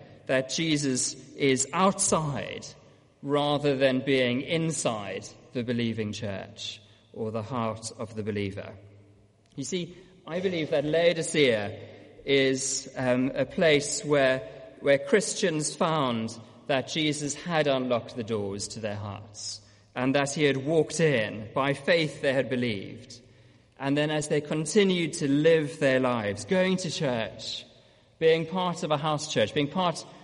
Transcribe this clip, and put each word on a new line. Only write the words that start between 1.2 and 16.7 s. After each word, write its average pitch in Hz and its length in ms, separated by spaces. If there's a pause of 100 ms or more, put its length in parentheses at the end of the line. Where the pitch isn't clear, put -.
is 131 380
outside 170 920 (560)
rather 143 540
than 131 240
being 127 420
inside 127 840 (240)
the 123 120
believing 113 500
church 101 680 (320)
or 110 180
the 110 120
heart 113 560
of 113 160
the 107 80
believer?" 101 480 (840)
You 139 80
see, 175 320 (300)
I 165 140
believe 175 320
that 147 140
Laodicea 151 920 (480)
is, 135 680
um, 127 400
a 135 100
place 151 600
where, 135 340 (400)
where 139 180
Christians 156 760
found 127 640 (300)
that 131 200